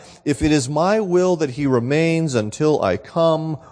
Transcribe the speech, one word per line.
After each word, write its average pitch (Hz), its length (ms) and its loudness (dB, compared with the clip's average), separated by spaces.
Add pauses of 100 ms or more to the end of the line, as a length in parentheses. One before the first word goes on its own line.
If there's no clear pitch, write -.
(240)
"If 147 180 -2
it 156 80 2
is 139 180 2
my 175 300 0
will 180 380 0
that 151 140 -2
he 139 180 -4
remains 147 680 0
until 127 480 0
I 95 140 2
come, 160 580 -2 (180)